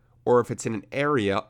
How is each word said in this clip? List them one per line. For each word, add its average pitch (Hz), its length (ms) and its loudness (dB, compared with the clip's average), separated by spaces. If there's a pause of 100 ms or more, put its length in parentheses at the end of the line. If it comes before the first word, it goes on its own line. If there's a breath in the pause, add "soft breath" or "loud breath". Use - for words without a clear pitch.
(260)
or 123 140 6
if 113 100 -2
it's 117 160 -8
in 117 80 -4
an 101 180 -8
area 127 580 0